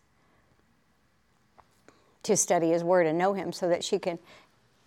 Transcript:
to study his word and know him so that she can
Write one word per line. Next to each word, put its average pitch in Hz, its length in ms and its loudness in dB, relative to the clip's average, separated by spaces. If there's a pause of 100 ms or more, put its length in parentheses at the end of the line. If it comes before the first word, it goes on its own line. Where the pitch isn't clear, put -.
(2250)
to 208 120 2
study 170 340 2
his 170 120 2
word 175 240 4
and 156 100 0
know 190 180 2
him 175 180 -6
so 180 160 -4
that 170 160 0
she 202 140 -2
can 170 200 -6 (680)